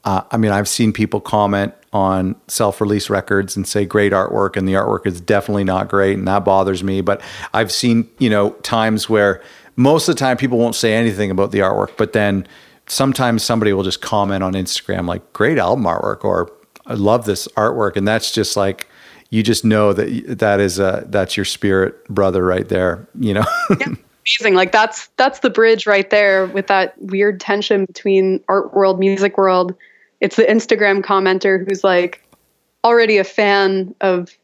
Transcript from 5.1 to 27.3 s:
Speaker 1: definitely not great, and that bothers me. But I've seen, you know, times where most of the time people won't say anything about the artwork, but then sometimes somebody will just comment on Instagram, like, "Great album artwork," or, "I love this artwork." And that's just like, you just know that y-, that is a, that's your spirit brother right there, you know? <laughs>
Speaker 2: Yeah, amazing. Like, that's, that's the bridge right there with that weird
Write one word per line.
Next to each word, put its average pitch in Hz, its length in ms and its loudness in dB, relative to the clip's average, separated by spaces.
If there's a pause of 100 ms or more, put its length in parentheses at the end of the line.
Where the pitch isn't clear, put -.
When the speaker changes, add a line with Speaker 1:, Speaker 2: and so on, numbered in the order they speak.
Speaker 1:
definitely 101 440 0
not 95 260 -2
great, 98 280 2
and 95 100 -4
that 98 180 0
bothers 95 380 2
me. 95 180 -2
But 98 180 0 (340)
I've 107 180 0
seen, 117 360 0 (120)
you 123 100 2
know, 104 220 2 (100)
times 110 480 -2
where 101 320 2 (340)
most 143 320 4
of 170 80 2
the - 40 -10
time 131 180 0
people 123 220 -2
won't 117 160 0
say 110 180 0
anything 104 380 0
about 95 200 0
the 101 80 0
artwork, 98 380 0
but - 160 -2
then 101 340 0 (400)
sometimes 131 560 0
somebody 110 300 0
will 95 100 0
just 92 180 -4
comment 98 420 -2
on 92 100 -2
Instagram, 92 540 -6
like, 90 260 -8
"Great 139 240 2
album 107 280 0
artwork," - 380 -2
or, 90 280 -2 (340)
"I 117 80 -10
love 107 320 0
this 101 220 -4 (100)
artwork." 107 380 0
And 98 120 0
that's 110 240 -2
just - 240 -2
like, 98 320 -2 (440)
you 110 100 0
just 113 240 0
know 107 280 4
that 101 180 -2
y-, 117 160 -6
that 104 320 0
is 95 180 0
a, 98 300 0
that's 101 300 -2
your 98 80 -2
spirit - 640 -2
brother 95 380 0
right 92 240 0
there, 90 380 -2 (120)
you 107 140 -2
know? 107 120 0 (240)
<laughs> 202 100 4
Speaker 2:
Yeah, - 640 -8
amazing. 208 120 2
Like, 185 160 2
that's, 220 360 0 (100)
that's 262 220 0
the 254 100 0
bridge 220 380 2
right 196 240 2
there 196 360 4
with 190 200 -6
that 190 340 0
weird 196 380 -2